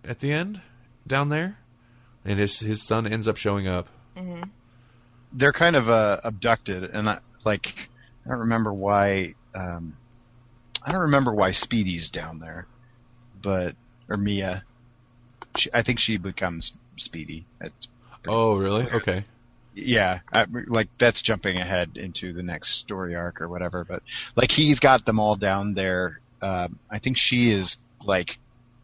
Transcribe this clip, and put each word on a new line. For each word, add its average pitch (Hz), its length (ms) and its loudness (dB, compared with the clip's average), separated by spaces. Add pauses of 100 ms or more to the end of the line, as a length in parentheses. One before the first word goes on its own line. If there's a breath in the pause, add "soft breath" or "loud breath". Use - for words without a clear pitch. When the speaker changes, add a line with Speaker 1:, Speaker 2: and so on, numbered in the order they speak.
Speaker 1:
at - 160 -10
the 139 120 -2
end 180 300 -4 (460 soft breath)
down 139 220 0
there, 170 280 -2 (680 soft breath)
and 98 140 0
his, 101 220 0
his 107 200 -4
son 113 240 0
ends 110 220 -2
up 107 100 0
showing 101 300 -2
up. 90 200 -2 (300)
Speaker 2:
Mm-hmm. 180 240 -12 (920 soft breath)
Speaker 3:
They're 139 200 4
kind 170 220 4
of, 120 120 4
uh, 107 360 4
abducted, 110 600 0
and 107 260 -4
I, 101 100 -2 (260)
like, - 440 -4 (360 soft breath)
I 123 40 -14
don't 123 100 -4
remember 113 340 0
why. 98 600 2 (200)
Um, 85 400 -8 (880)
I 139 80 -4
don't 185 80 0
remember 139 340 4
why 95 160 4
Speedy's 95 580 0
down 80 300 -10
there, 82 260 -14 (760)
but, 92 340 -2 (340)
or 104 80 -2
Mia. 98 460 -2 (920)
She, - 160 0
I 117 100 4
think 120 160 0
she 110 180 0
becomes 90 540 -4 (260)
Speedy. 80 480 -10 (140)
It's - 280 -12 (360 loud breath)
pretty - 140 -10
Speaker 1:
Oh, 113 180 4
really? 98 280 2
Speaker 3:
weird. 123 120 -2
Speaker 1:
Okay. 98 300 0 (500)
Speaker 3:
Yeah, 101 440 2 (120)
I, 110 140 4 (220)
like, 110 200 0 (100)
that's 120 240 4
jumping 98 360 -2
ahead 90 380 -2
into 90 380 -8
the 87 100 -8
next 87 320 -2
story 90 400 -6
arc 85 260 -8
or 85 80 -8
whatever, 87 340 -6
but, 87 200 -10 (320 loud breath)
like, 123 160 4
he's 151 280 4
got 131 260 6
them 110 140 2
all 107 160 4
down 98 380 0
there. 92 460 -2 (220)
Um, 92 380 -4 (100)
I 107 100 -8
think 131 180 0
she 123 340 4
is, 95 260 0 (260)
like, 92 340 0 (460)